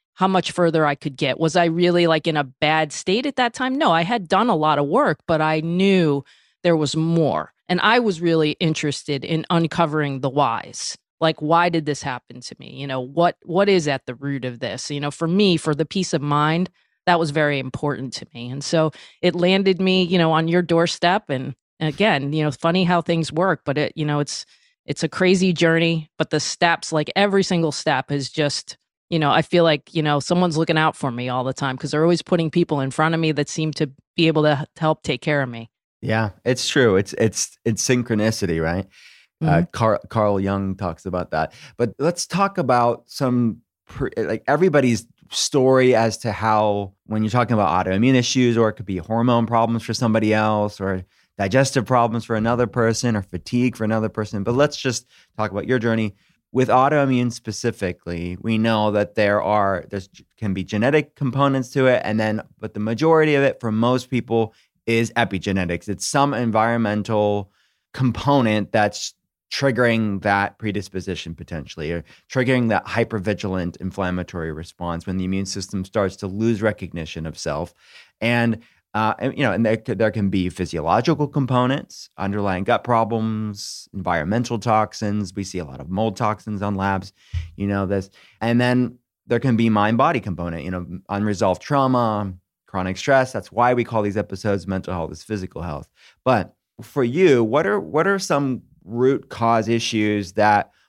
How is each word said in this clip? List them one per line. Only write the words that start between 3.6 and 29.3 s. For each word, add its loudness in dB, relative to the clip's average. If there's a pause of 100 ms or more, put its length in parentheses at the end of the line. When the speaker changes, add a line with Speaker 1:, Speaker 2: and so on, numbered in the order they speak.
Speaker 1:
No, 4
I 4
had -2
done 2
a 2
lot 2
of 0
work, 0
but 2
I 2
knew 2 (380)
there 4
was -2
more. 0 (140)
And -2
I 4
was -2
really 2
interested -2
in -4
uncovering 0
the -2
whys. -2 (240)
Like, 0
why 4
did -2
this -4
happen -10
to -16
me? -18
You -12
know, -4
what, 0
what 0
is 4
at -2
the -10
root -8
of -8
this? -8
You -6
know, -4
for -4
me, 4
for 0
the 0
peace -4
of 0
mind, 0 (360)
that 4
was 0
very 2
important -6
to -14
me. -12
And -8
so 2 (300)
it 2
landed 2
me, 2
you 2
know, 4
on 2
your 2
doorstep. 2
And -6 (240)
again, 0
you 0
know, 0
funny 0
how 2
things -2
work, 0
but -2
it, -2
you -2
know, 0
it's, -6 (400)
it's -6
a -2
crazy 4
journey, 2
but -2
the 0
steps, -2
like, 0
every 4
single 0
step -2
is -4
just, -4 (320)
you 0
know, 2